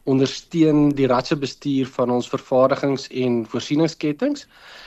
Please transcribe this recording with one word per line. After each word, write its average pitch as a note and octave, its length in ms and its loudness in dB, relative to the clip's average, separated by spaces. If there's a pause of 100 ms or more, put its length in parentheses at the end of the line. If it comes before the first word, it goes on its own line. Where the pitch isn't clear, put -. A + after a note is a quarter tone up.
ondersteun D3 920 2
die C3+ 100 2
ratse B2+ 300 0
bestuur C3+ 500 -4
van B2 240 -2
ons B2 180 -2
vervaardigings- C3 840 0
en A#2+ 360 -2
voorsieningsketings D3+ 1000 -4 (400)